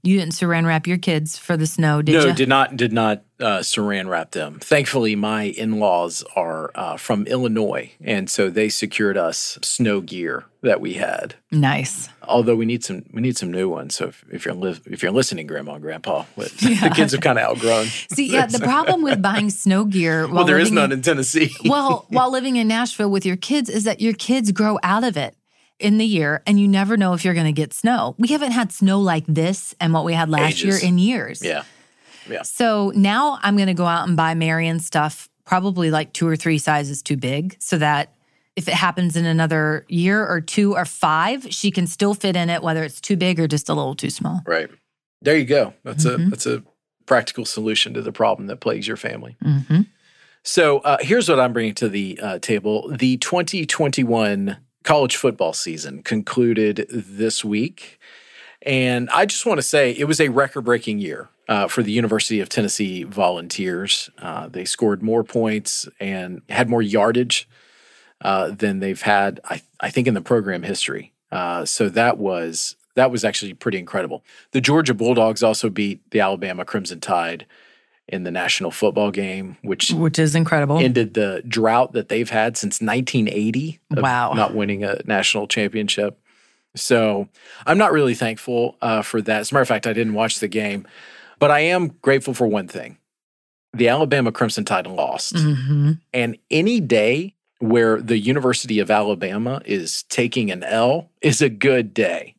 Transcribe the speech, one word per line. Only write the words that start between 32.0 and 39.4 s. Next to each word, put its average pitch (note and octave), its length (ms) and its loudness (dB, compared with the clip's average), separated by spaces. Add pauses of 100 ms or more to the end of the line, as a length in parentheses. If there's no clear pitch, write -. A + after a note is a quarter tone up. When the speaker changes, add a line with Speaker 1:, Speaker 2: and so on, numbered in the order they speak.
Speaker 2:
Yeah. A2+ 140 -8
Speaker 1:
So G#3+ 520 0
now G#3 460 2
I'm G3+ 160 2
gonna F#3+ 160 2
go F3 120 0
out E3+ 220 0
and E3+ 80 2
buy E3 180 2
Marion E3 460 0
stuff D#3 480 -2 (180)
probably, F3+ 460 0
like, D#3 220 -2
two - 120 -2
or D#3+ 120 2
three D#3+ 200 0
sizes C#3+ 440 -2
too D3 160 -2
big C#3 420 -4
so - 200 -2
that D3+ 340 0 (420)
if - 120 -6
it - 80 0
happens F3 420 0
in E3+ 80 2
another D#3+ 640 2